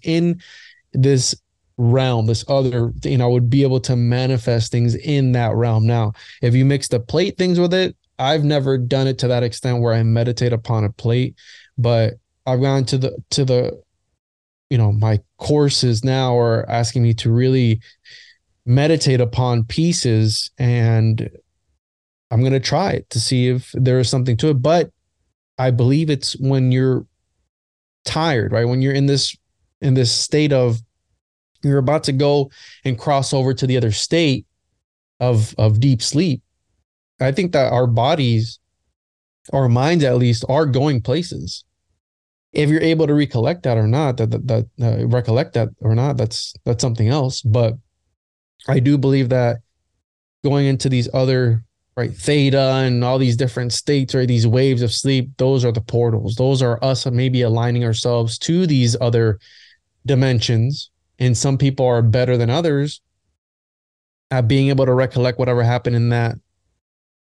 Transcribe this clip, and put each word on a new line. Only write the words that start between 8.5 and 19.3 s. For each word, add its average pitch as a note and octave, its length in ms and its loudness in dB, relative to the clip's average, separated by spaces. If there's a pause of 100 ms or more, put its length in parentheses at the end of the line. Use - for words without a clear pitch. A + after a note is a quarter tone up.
done C3 300 0
it B2+ 100 -4
to B2 100 -2
that B2 140 0
extent B2 380 -4
where A#2 120 2
I A2+ 120 2
meditate A#2 480 0
upon A2+ 320 -2
a G#2+ 80 -2
plate, A#2+ 420 -2 (420)
but A2+ 380 0 (320)
I've B2+ 140 0
gone C3+ 260 0
to C3+ 120 -2
the, - 180 -4 (140)
to C#3+ 140 0
the, B2 380 -2 (880)
you C3 80 2
know, G#2+ 140 2
my G#2+ 280 0 (180)
courses C#3 640 0
now C3 340 0
are A#2 320 0
asking A#2 320 -2
me A#2 120 4
to A2+ 180 -2
really B2 480 2 (840)
meditate C#3 540 2
upon A#2+ 440 0